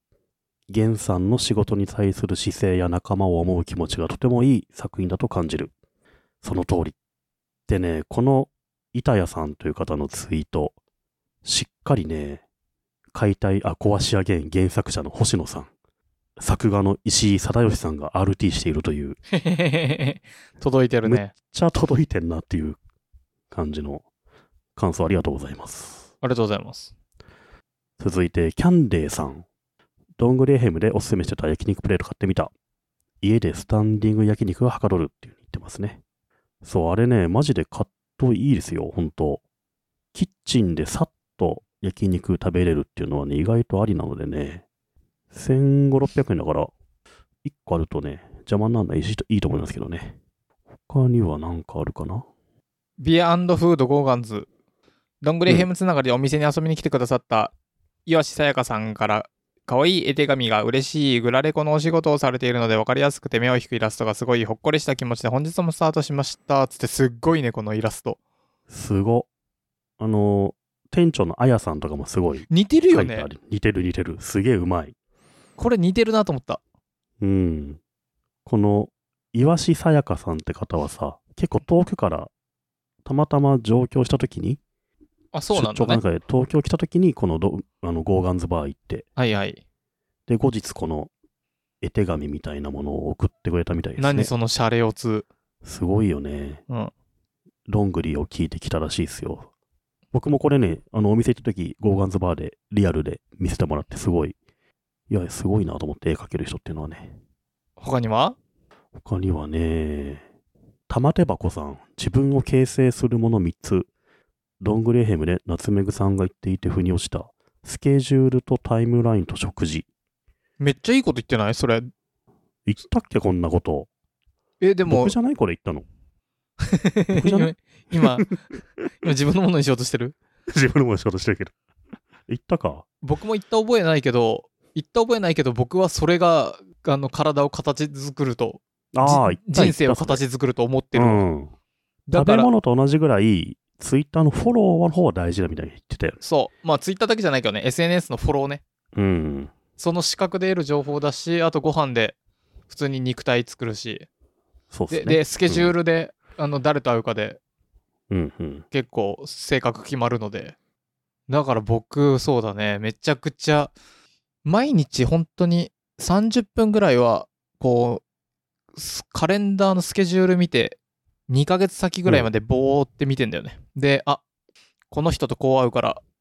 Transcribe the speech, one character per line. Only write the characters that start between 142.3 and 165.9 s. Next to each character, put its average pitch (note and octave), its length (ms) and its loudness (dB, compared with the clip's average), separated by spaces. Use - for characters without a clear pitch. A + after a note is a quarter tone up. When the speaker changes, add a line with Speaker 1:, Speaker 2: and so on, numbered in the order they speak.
Speaker 2:
ら、 - 20 6
Speaker 1:
食 - 0 -
べ A3+ 60 6
物 A#3+ 180 6
と B2 140 2
同 C3+ 120 4
じ D3+ 120 4
ぐ D#3 80 2
ら A2 120 4
い、 G2+ 380 2
Twitter D3+ 440 2
の D3+ 60 6
フ A3 200 0
ォ - 40 2
ロ A#3 80 4
ー F3 260 4
の - 20 4
方 F3 180 2
が G#2+ 40 2
大 F2 220 -2
事 F#2+ 80 -2
だ F2 60 0
み D#2 80 -6
た D#2 80 -8
い - 20 -8
に D#2+ 60 -12
言 - 80 -20
っ - 20 -20
て - 160 -10
た - 80 -2
よ - 80 -2
ね。 - 80 -16
Speaker 2:
そ C#3+ 280 0
う。 E3 40 -10
ま D#3 80 4
あ、 - 40 0
Twitter G3 280 -2
だ A3+ 80 2
け A3 60 -4
じ F#3 60 2
ゃ D3 40 2
な C3 80 2
い - 20 -10
け A2+ 60 0
ど G#2 40 0
ね、 G#2 140 -4
エ B2+ 60 0
ス E3+ 100 -2
エ E3+ 60 2
ヌ F3 80 2
エ F3+ 40 2
ス - 120 -8
の A#2+ 60 -6
フ - 120 -2
ォ - 40 2
ロ C#3 120 0
ー - 20 -4
ね。 C#3+ 140 -8
Speaker 1:
う G#2 60 0
ん。 D#2 480 0
Speaker 2:
そ - 160 -4
の E3+ 120 -2
視 - 120 -2
覚 F#3+ 220 -4
で F#3+ 120 -2
得 F#3 100 0
る D#3+ 40 -2
情 C#3+ 200 -2
報 D3 160 -4
だ C#3+ 120 0
し、 E3+ 300 -4
あ E3 80 2
と D#3 100 -2
ご D3 140 0
飯 C#3 200 0
で A2+ 220 0
普 - 80 -20
通 C#3+ 120 -4
に C3+ 120 -4
肉 B2+ 240 -4
体 A#2+ 200 0
作 - 220 -12
る A2+ 80 -6
し。 - 340 -12
Speaker 1:
そ - 140 -4
う - 20 -4
っ - 40 -8
す E3 60 -6
ね。 - 60 -4
Speaker 2:
で、 D#3+ 160 2
で、 D#3 60 4
ス - 160 -8
ケ F3+ 100 4
ジ F3 120 0
ュ F3 80 4
ー - 20 0
ル E3+ 120 0
で、 E3 300 0
Speaker 1:
う D#3+ 40 -6
ん。 - 20 -4
Speaker 2:
あ D3 40 -2
の、 C#3+ 120 -4
誰 D3 220 0
と B2 100 0
会 A#2 80 2
う A2 40 -6
か A#2+ 100 -4
で、 G#2+ 280 -6
Speaker 1:
う G2 60 0
ん E2 240 -2
う F2 40 -6
ん。 D2 260 -12
Speaker 2:
結 C3 220 -4
構 G2+ 340 -4
性 - 340 -4
格 A#2 240 -4
決 C3+ 140 -8
ま A#2 120 0
る A#2+ 100 -4
の G#2+ 100 -10
で。 - 280 -14
だ C#3+ 140 0
か C3 120 0
ら A2 60 -2
僕、 B2 580 2
そ C3 200 0
う - 20 -2
だ G#2+ 120 -4
ね、 G#2 260 -2
め A2 140 -6
ち - 160 -6
ゃ D3 60 2
く - 160 -8
ち - 200 -2
ゃ、 D3 200 2
毎 A#3+ 300 2
日 C#3 320 2
本 E3 300 2
当 F3+ 100 0
に E3+ 260 0